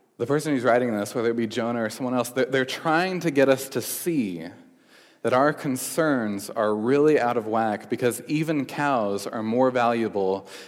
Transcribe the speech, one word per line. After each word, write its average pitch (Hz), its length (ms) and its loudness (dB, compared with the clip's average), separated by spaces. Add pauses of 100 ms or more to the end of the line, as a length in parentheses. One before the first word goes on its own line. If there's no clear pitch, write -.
(160)
The 117 100 -2
person 151 260 0
who's 123 120 0
writing 123 260 4
this, 104 240 -2
whether 117 160 2
it 117 60 0
be 117 100 0
Jonah 117 380 -2
or 104 60 -2
someone 127 240 -4
else, 123 160 0
they're, 131 160 0
they're 131 180 0
trying 170 560 -2
to 165 100 -2
get 139 180 4
us 135 200 2
to 123 120 -4
see 101 680 -4 (720)
that 117 100 0
our 139 200 4
concerns 127 960 -2
are 107 260 0
really 139 440 4
out 120 180 0
of 110 100 -4
whack 110 440 -2
because 120 380 -2
even 151 360 -2
cows 117 600 -2
are 113 160 -6
more 123 280 2
valuable 107 800 0 (200)